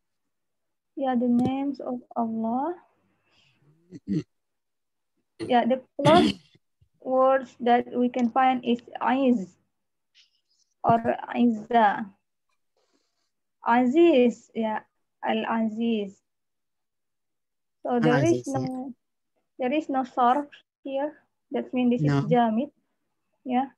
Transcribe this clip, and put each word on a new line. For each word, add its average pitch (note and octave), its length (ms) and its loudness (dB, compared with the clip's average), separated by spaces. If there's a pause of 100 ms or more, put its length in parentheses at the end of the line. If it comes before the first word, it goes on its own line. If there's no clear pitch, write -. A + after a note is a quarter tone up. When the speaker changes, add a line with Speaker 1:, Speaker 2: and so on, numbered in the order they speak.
(960)
Speaker 1:
Yeah, C4 200 -2
the A#3+ 160 0
names C4 480 -2
of B3 200 -10 (160)
Allah. A#3 600 -4 (2750)
Yeah, A#3+ 260 0
the B3+ 160 -2 (180)
close D4+ 340 6 (340)
<coughs> - 340 -20
words C4 600 2
that A#3+ 300 2
we B3 180 0
can B3 220 -2
find C4 320 0
is A#3+ 160 -2 (220)
Aiz B3 460 0 (1400)
or A#3 160 2 (360)
Aiza. A3+ 720 0 (1600)
Aziz, B3+ 920 4
yeah, G#3+ 260 -4 (420)
Al-Aziz. A3 960 -4 (1700)
So B3 160 -2
there A#3+ 240 4
is - 180 2
Speaker 2:
Al-Aziz, - 60 -16
yeah. C4+ 180 -4
Speaker 1:
no, B3+ 280 -10 (680)
there B3+ 140 -2
is D4+ 160 -2
no C4+ 160 -2
sarf C4 420 0 (360)
here. C#4 300 -6 (380)
That A#3+ 220 -8
means B3+ 260 2
this - 20 -6
Speaker 2:
No. C#3+ 180 2
Speaker 1:
is C#3 60 -2
Jamid. A#3 460 0 (760)
Yeah. B3+ 320 -2